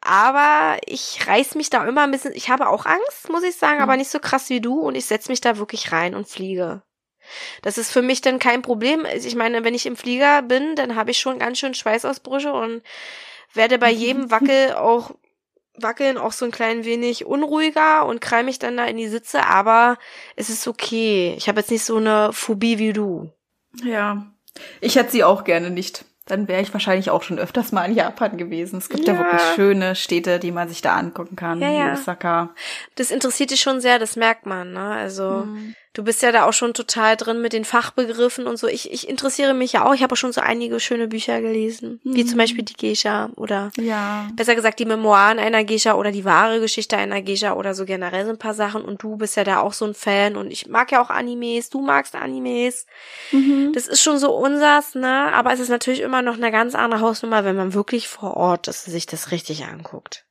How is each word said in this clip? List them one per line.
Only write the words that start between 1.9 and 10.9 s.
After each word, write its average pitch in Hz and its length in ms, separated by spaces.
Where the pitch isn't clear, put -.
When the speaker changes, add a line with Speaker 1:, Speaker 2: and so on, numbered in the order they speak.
Speaker 1:
ein 285 80
bisschen, 269 220
ich - 160
habe 262 200
auch - 160
Angst, 440 440
muss 339 140
ich 359 120
sagen, 294 220
Speaker 2:
Mhm. 285 60
Speaker 1:
aber 262 140
nicht 269 140
so 302 80
krass - 300
wie 247 120
du 240 180
und 285 160
ich 254 100
setz 214 240
mich 254 120
da 233 160
wirklich 208 340
rein 170 240
und 202 120
fliege. 190 540
Das 202 160
ist 226 120
für 254 120
mich 254 180
dann 262 180
kein 247 220
Problem. 247 440
Ich 240 200
meine, 233 280
wenn 226 100
ich 240 140
im 247 80
Flieger 277 480
bin, 269 320
dann 247 200